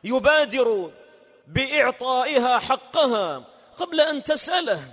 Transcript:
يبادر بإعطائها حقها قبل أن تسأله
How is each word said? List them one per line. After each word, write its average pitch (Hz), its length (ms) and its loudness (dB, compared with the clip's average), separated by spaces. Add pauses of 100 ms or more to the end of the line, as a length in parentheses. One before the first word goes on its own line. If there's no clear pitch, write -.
يبادر 233 880 2 (560)
بإعطائها 254 1120 0
حقها 220 840 -2 (360)
قبل 320 220 -2
أن 302 220 0
تسأله 302 560 -2 (120)